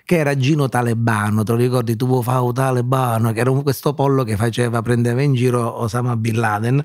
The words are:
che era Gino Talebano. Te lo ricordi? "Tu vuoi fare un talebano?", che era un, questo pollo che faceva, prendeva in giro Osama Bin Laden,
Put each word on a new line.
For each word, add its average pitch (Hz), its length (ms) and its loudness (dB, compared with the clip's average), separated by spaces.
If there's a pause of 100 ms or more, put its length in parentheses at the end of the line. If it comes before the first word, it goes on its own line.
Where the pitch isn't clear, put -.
che 175 120 2
era 143 200 0
Gino 139 320 2
Talebano. 110 760 0
Te 104 80 -2
lo 117 60 2
ricordi? 120 400 0
"Tu 127 100 -2
vuoi 127 160 0
fare 127 160 0
un 123 140 0
talebano?", 123 800 0
che 110 80 -2
era 127 100 2
un, 135 100 0
questo 143 320 -2
pollo 135 300 0
che 110 140 -2
faceva, 117 440 0
prendeva 120 400 0
in 143 120 2
giro 120 480 0
Osama 120 340 -2
Bin 113 240 -2
Laden, 113 460 0